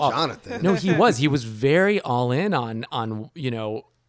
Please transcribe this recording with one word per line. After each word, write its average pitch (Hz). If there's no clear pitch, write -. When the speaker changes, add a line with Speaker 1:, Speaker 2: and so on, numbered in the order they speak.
Speaker 1:
all 139
Speaker 2:
Jonathan. 139
Speaker 1:
No, 185
he 180
was. 165
He 139
was 135
very 147
all 123
in 185
on, 117
on, 113
you 131
know, 110